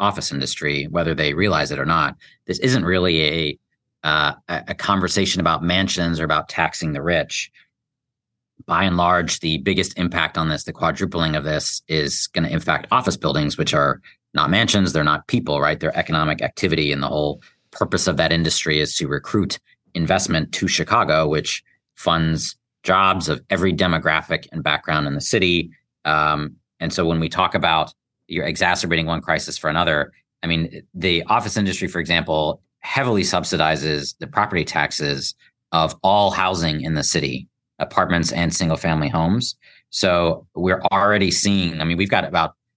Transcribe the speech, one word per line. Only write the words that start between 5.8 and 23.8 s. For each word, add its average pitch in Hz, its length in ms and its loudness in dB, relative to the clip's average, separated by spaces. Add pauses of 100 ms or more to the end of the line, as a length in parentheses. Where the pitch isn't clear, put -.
or 80 60 -2
about 76 240 0
taxing 78 440 -2
the 71 100 -6
rich. 80 500 -2 (1120)
By 87 200 0
and 90 120 2
large, 87 440 2
the 78 180 -2
biggest 92 400 0
impact 85 400 -2
on 80 100 0
this, 73 160 -4
the - 80 -10
quadrupling 80 640 -2
of 73 80 -4
this, - 440 -4
is 76 400 -2
gonna 82 200 -2
impact 80 420 -2
office 123 260 2
buildings, 73 420 -2
which 78 160 0
are 71 260 2 (320)
not 73 180 2
mansions, 98 420 2
they're 78 120 2
not 76 240 0
people, 73 320 0
right? 73 180 2
They're 80 180 -2
economic 78 440 0
activity, 78 500 0
and 71 120 -2
the 73 40 -2
whole 73 360 -2 (280)
purpose - 380 0
of 85 80 2
that 80 160 2
industry 80 480 0
is 73 160 -2
to 80 100 -4
recruit 73 540 -2 (340)
investment 85 580 0
to - 160 -2
Chicago, 80 600 2
which 76 340 -2 (320)
funds 80 640 0 (260)
jobs 95 460 2
of 73 220 -2
every 92 240 2
demographic 80 760 0